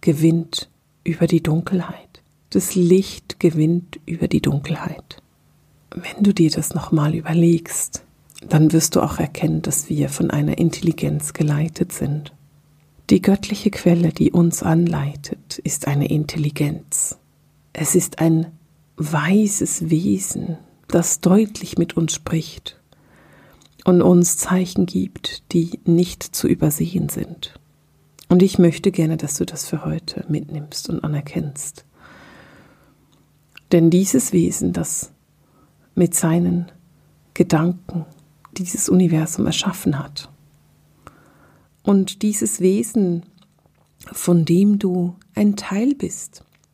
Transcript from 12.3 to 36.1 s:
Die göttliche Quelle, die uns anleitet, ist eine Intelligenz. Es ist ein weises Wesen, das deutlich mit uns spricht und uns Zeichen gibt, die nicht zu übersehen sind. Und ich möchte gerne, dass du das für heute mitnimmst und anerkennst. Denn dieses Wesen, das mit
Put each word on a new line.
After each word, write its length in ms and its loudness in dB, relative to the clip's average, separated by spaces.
Die 140 4
göttliche 480 0
Quelle, 420 2
die 180 2
uns 320 2
anleitet, 1000 -2
ist 240 -6
eine 220 0
Intelligenz. 1080 -4
Es 220 -4
ist 240 0
ein 340 2
weises 880 0
Wesen, 720 -2
das 320 0
deutlich 580 2
mit 180 -2
uns 180 0
spricht 680 -8
und 180 6
uns 340 6
Zeichen 500 -2
gibt, 680 -8
die 320 0
nicht 380 2
zu 260 -4
übersehen 600 0
sind. 460 -10
Und 140 6
ich 160 2
möchte 320 4
gerne, 260 -2
dass 200 -8
du 100 -2
das 200 -12
für 180 -6
heute 440 -8
mitnimmst 600 -8
und 160 -6
anerkennst. 800 -8
Denn 200 6
dieses 420 2
Wesen, 400 0
das 400 -6
mit 200 2